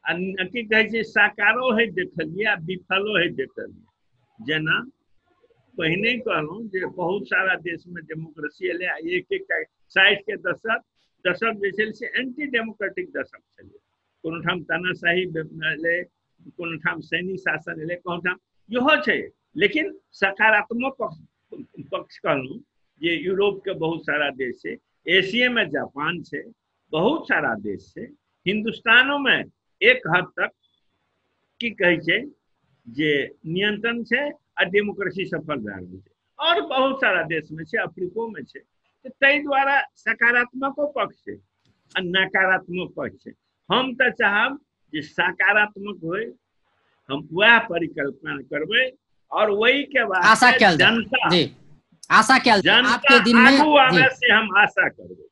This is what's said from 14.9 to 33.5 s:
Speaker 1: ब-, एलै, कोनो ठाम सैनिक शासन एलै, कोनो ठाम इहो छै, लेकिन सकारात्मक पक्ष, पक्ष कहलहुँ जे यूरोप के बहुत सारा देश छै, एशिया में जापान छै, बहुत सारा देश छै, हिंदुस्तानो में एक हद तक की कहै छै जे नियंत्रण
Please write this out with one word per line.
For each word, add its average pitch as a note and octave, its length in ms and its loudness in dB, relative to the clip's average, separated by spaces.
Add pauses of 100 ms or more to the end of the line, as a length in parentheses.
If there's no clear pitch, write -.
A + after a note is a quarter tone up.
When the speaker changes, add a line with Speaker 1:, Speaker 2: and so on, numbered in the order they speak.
Speaker 1:
ब-, D#3+ 380 -8
एलै, E3 400 -4 (540)
कोनो E3+ 200 -10
ठाम E3+ 240 -6
सैनिक F3+ 380 -6
शासन D#3+ 420 -6
एलै, E3+ 140 -6
कोनो F3 220 -8
ठाम F3+ 200 -4 (340)
इहो C4 300 2
छै, D#3+ 280 -2 (280)
लेकिन G#3 420 -2 (120)
सकारात्मक A3 880 0
पक्ष, E3 180 -6 (720)
पक्ष - 260 -10
कहलहुँ C#3 420 -4 (420)
जे E3+ 140 0
यूरोप F#3+ 500 -2
के F#3+ 80 -4
बहुत D#3+ 280 -4
सारा D3 280 -2
देश B2+ 260 -6
छै, - 220 -12 (300)
एशिया G3 420 2
में A3 200 -2
जापान D3 540 -6
छै, D3+ 200 -12 (480)
बहुत A3 360 0
सारा C#3+ 280 0
देश G2+ 400 -10
छै, A3 120 -14 (400)
हिंदुस्तानो A3+ 720 2
में G3+ 240 0 (380)
एक A#3+ 200 4 (140)
हद F3+ 80 2
तक F#3+ 280 -6 (1080)
की A#3 100 -4
कहै F3+ 280 2
छै F3 280 -2 (640)
जे C#3+ 420 -2 (140)
नियंत्रण G#3 580 -4